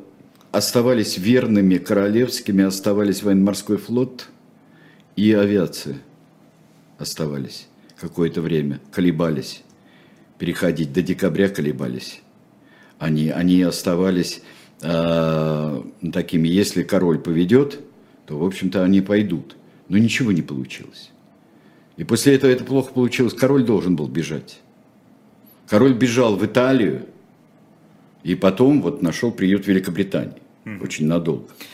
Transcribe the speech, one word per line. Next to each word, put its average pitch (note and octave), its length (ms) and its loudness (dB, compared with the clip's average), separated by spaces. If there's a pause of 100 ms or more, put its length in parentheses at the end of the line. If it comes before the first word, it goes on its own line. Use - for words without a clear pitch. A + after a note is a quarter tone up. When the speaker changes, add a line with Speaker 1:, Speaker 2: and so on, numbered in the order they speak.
(520)
Speaker 1:
оставались A2+ 680 0
верными G2+ 580 4
королевскими, G2+ 840 0
оставались G2+ 580 0
военно-морской G2 560 0
флот B2 520 -6 (840)
и G#2+ 180 4
авиация. G2 640 0 (1000)
Оставались D2 680 -8 (320)
какое-то E2+ 420 -4
время, D2+ 380 -2 (120)
колебались E2 680 -2 (800)
переходить, E2 540 -2
до F#2 100 0
декабря F#2 460 0
колебались. C2+ 720 -8 (760)
Они, D#2 320 -2
они F2+ 320 4
оставались, F2+ 800 0 (400)
э, D#2+ 1000 -2 (300)
такими, E2+ 360 0
если F#2 360 0
король E2+ 360 0
поведет, F2+ 600 2 (460)
то, D2+ 120 -12
в D#2 60 -6
общем-то, F#2+ 400 -2
они G2 180 4
пойдут. G2+ 540 -2 (340)
Но F#2+ 80 2
ничего A2+ 340 2
не E2 100 0
получилось. - 720 -12 (840)
И E2 60 -8
после B2+ 320 4
этого C3+ 160 4
это B2 120 0
плохо C3 300 -2
получилось. A#2+ 400 0
Король C3+ 320 2
должен F2+ 300 2
был D2 120 -4
бежать. D2 520 -8 (1120)
Король B2 240 6
бежал A#2 420 2
в F#2 100 -2
Италию, A#2 600 0 (1160)
И F2 120 -2
потом B2 460 4
вот E2+ 200 -4
нашел F2+ 300 -2
приют G2 340 0
в - 20 -12
Великобритании. F#2 760 -2 (240)
Speaker 2:
Мгм. G#2+ 160 -14
Speaker 1:
Очень - 260 -4
надолго. D#2+ 400 -2 (260)